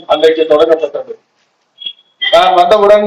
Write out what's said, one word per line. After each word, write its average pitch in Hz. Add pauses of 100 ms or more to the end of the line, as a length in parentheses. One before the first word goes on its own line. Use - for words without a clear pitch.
அன்றைக்கு 156
தொடங்கப்பட்டது. 151 (1200)
நான் 180
வந்தவுடன் 208